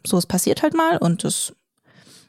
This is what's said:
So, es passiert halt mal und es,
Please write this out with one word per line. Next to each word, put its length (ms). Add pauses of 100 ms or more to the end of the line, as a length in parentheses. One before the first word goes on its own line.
So, 100
es 100
passiert 360
halt 120
mal 220
und 280
es, 280 (760)